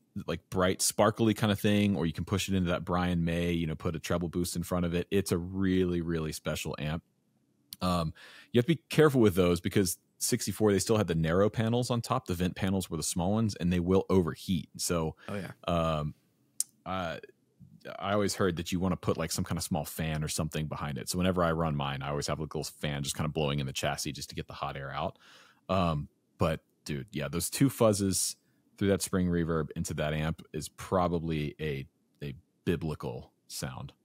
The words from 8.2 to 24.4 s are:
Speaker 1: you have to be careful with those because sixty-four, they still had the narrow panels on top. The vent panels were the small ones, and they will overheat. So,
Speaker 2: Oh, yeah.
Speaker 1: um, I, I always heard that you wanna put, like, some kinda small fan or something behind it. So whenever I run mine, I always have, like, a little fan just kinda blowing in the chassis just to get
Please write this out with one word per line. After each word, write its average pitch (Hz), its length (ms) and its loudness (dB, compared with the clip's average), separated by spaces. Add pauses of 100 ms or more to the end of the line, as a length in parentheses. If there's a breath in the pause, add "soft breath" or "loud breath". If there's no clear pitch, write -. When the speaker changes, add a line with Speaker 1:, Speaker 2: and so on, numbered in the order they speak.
Speaker 1:
you 117 60 6
have 120 60 4
to 170 100 2
be - 140 -6
careful 151 300 6
with 104 160 6
those 87 240 4
because 95 380 2 (220)
sixty-four, 107 520 0
they 95 80 4
still 113 160 2
had 107 120 2
the 85 80 0
narrow 82 340 4
panels 120 400 0
on 120 120 0
top. 127 260 -2
The 92 80 -2
vent 90 200 0
panels 95 340 0
were 87 60 -6
the 78 80 -4
small 90 300 0
ones, 110 220 0
and 90 180 2
they 90 80 2
will 92 280 4
overheat. 90 680 2
So, 80 400 -2 (100)
Speaker 2:
Oh, 101 80 -8
yeah. 95 160 -8 (160)
Speaker 1:
um, 80 460 0 (720)
I, 87 340 -4 (800)
I 98 140 0
always 101 220 2
heard 92 220 2
that 87 140 -4
you 90 80 0
wanna 87 160 2
put, - 220 -2
like, 82 160 -4
some 92 100 -2
kinda 85 180 -4
small 78 220 -2
fan 78 400 -4
or 73 60 -4
something 78 380 -2
behind 73 300 -6
it. 58 120 -8
So - 80 -2
whenever 90 260 2
I 82 80 4
run 80 240 0
mine, 69 260 -4
I 71 100 -4
always 71 160 -2
have, 69 120 -2
like, - 140 -6
a 76 60 -6
little 71 200 -6
fan 71 240 -4
just - 140 -6
kinda 78 100 -2
blowing 73 320 0
in 69 60 -2
the 67 80 -8
chassis 73 400 -4
just 73 160 -12
to - 60 -16
get 87 120 -8